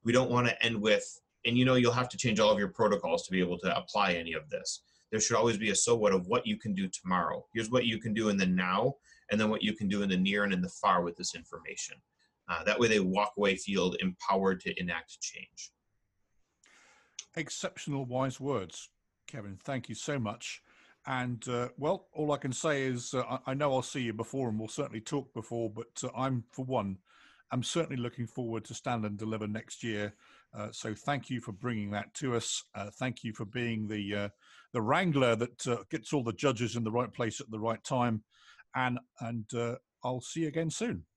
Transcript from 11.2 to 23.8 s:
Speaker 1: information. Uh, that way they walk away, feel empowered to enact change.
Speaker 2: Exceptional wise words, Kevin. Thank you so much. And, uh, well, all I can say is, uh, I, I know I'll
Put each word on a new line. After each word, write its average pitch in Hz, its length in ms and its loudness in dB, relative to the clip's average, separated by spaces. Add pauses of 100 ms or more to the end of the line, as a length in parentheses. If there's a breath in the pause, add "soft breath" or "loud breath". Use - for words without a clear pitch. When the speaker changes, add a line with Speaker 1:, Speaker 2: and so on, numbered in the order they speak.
Speaker 1:
information. - 600 -12 (540)
Uh, 82 140 -4
that 107 140 2
way 120 100 6
they 107 120 8
walk 95 360 2
away, 98 200 4
feel 92 440 2
empowered 95 600 2
to 90 200 -4
enact 85 400 -6
change. - 500 -12 (1700 loud breath)
Speaker 2:
Exceptional 147 720 -6
wise 127 340 -2
words, 123 480 -4 (380)
Kevin. 101 360 -12
Thank 131 280 -6
you 110 40 -6
so 143 240 -4
much. - 440 -6 (440 soft breath)
And, 127 400 -4
uh, 123 300 0
well, 170 360 -2
all 151 200 0
I 139 60 0
can 131 140 -4
say 143 320 0
is, 123 280 -2
uh, 127 340 -2
I, 131 40 -4
I 135 40 0
know 139 180 2
I'll 131 100 2